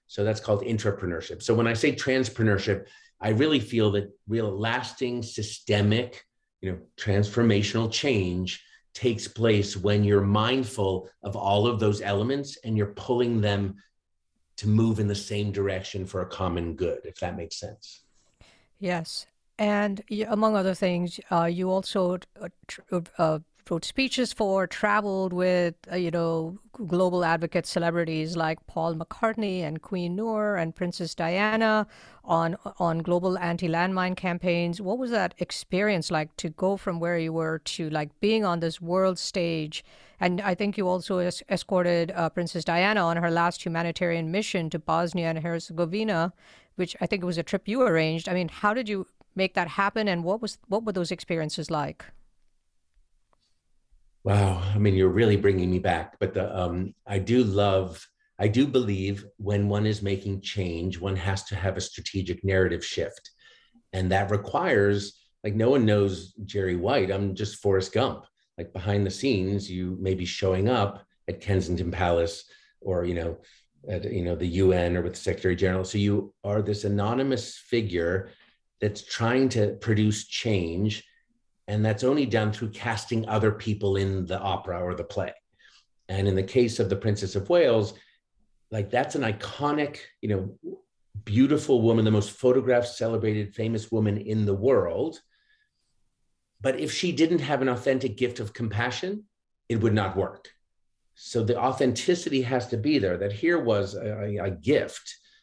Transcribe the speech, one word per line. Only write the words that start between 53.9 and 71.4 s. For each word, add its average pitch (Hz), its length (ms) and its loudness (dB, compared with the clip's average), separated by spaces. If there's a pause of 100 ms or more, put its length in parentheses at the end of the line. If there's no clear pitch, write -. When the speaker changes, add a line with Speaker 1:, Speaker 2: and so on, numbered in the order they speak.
Speaker 1:
Wow. 101 360 4 (140)
I 104 40 2
mean, 104 160 6
you're 95 140 6
really 104 280 4
bringing 95 340 4
me 90 80 2
back, 85 400 -2
but 92 160 -2
the, 95 200 -2
um, 90 380 -2 (140)
I 101 120 -2
do 113 260 4
love, 95 600 2 (340)
I 101 100 2
do 127 180 4
believe 101 580 0 (140)
when 101 300 2
one 104 180 2
is 104 160 0
making 98 400 -4
change, 90 560 -4
one 95 180 -2
has 98 280 -2
to 104 120 -8
have 92 200 -2
a 90 40 -6
strategic - 640 -6
narrative 95 400 2
shift. - 460 -6 (640)
And 92 180 2
that 98 180 2
requires, 104 880 2 (260)
like, 104 100 -2
no 113 160 4
one 131 160 6
knows 98 480 2 (100)
Jerry 92 320 -2
White. 95 340 0
I'm 98 240 -2
just 107 280 -8
Forrest 95 300 2
Gump. - 340 -2 (320)
Like, 85 140 -12
behind 101 340 0
the 98 40 -2
scenes, 98 600 -2
you 90 280 -4
may 95 160 0
be 90 120 -4
showing 95 420 0
up 104 380 0 (220)
at 90 120 -6